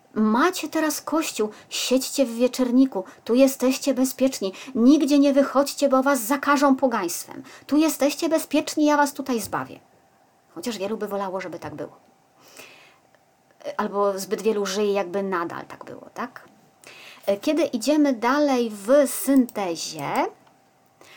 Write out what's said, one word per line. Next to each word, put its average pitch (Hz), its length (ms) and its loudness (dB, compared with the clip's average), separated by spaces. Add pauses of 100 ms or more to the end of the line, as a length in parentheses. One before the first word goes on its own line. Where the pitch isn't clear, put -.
(140)
„Macie 254 560 0
teraz 311 320 -2
Kościół, 294 480 -4 (200)
siedźcie - 560 -2
w 233 100 -10
wieczerniku, 254 680 2 (200)
tu 226 120 0
jesteście 262 580 2
bezpieczni, 254 600 -2 (220)
nigdzie 277 440 6
nie 277 140 4
wychodźcie, 277 560 2
bo 262 140 4
was 269 180 2
zakażą 277 540 2
pogaństwem. 233 680 -4 (240)
Tu 277 100 2
jesteście 302 520 0
bezpieczni, 302 560 0
ja 294 120 4
was 285 160 2
tutaj 254 280 -4
zbawię”. 135 380 -8 (760)
Chociaż 208 220 -8
wielu 202 200 -6
by 202 100 -6
wolało, 196 340 -6
żeby 175 180 -10
tak - 160 -12
było. - 220 -12 (1800)
Albo 202 420 -2
zbyt 190 220 -6
wielu 208 240 0
żyje, 202 280 -2
jakby 196 300 -2
nadal 175 420 -6
tak - 200 -18
było, - 280 -18
tak? - 340 -12 (920)
Kiedy 311 220 0
idziemy 277 500 2
dalej 262 560 0
w 226 400 2
syntezie, 175 1000 -2 (1040)